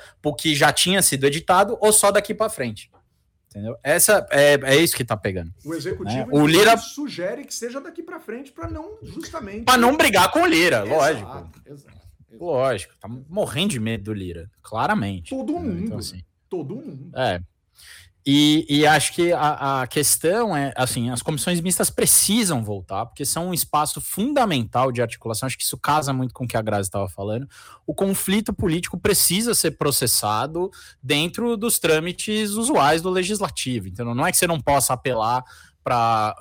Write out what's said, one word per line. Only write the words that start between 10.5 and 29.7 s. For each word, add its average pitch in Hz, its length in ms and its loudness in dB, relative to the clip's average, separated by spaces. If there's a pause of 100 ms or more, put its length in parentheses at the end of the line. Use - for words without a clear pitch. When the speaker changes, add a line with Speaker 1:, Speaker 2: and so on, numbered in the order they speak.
Speaker 2:
Exato, 107 100 -4
Speaker 1:
lógico. 139 360 2
Speaker 2:
exato, 85 360 -18
exato. 139 320 -20 (420)
Speaker 1:
Lógico, 135 600 -2
tá 101 80 -16 (200)
morrendo 170 420 -2
de 123 100 -6
medo 110 240 -4
do 107 100 -8
Lira, 85 360 -10 (120)
claramente. 110 680 -4
Speaker 2:
Todo 269 240 -6
Speaker 1:
Né? 349 60 -6
Speaker 2:
mundo, 185 220 -6
Speaker 1:
Então, 214 160 -8
assim, - 240 -12 (260)
Speaker 2:
todo 170 280 -8
mundo. 185 420 -16
Speaker 1:
É. 101 220 -2 (880)
E, 151 380 4
e 147 180 4
acho 147 280 4
que 175 180 2
a, 139 500 0
a 123 40 -4
questão 180 680 0
é, 139 220 -2
assim, 123 320 -2
as 123 140 -6
comissões 170 400 -4
mistas 185 260 0
precisam 196 720 2
voltar, 101 440 -6
porque - 180 -10
são 170 240 -4
um 180 60 -4
espaço 151 480 -2
fundamental 175 880 0
de 120 80 -4
articulação, 113 460 -4
acho 127 100 -6
que - 80 -6
isso 139 140 -6
casa 143 340 0
muito 127 220 -4
com 127 100 -8
o - 20 -6
que 117 100 -4
a 113 40 2
Grazi 104 300 -2
tava 98 180 -4
falando, 107 400 -6 (380)
o 151 80 -6
conflito 196 580 -2
político 175 480 -2
precisa 202 540 2
ser - 240 2